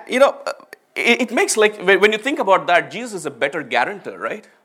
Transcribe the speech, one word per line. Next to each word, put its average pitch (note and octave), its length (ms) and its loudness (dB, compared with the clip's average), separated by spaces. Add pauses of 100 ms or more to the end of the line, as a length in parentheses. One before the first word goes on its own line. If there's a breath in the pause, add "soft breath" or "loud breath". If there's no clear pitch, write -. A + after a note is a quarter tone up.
you A#3 100 -2
know, C4 220 4 (560)
it, A#3 260 2
it A#3 100 -4
makes, E4 260 0
like, G#3+ 260 2
when, F#3 160 4
when G#3 120 4
you A3 60 -2
think C4+ 220 -4
about F#3 260 2
that, D#3+ 240 2
Jesus G#3+ 240 -10
is E3+ 140 -10
a C3+ 40 -8
better C#3+ 300 -4
guarantor, B2+ 560 -4
right? A2+ 300 -8 (180)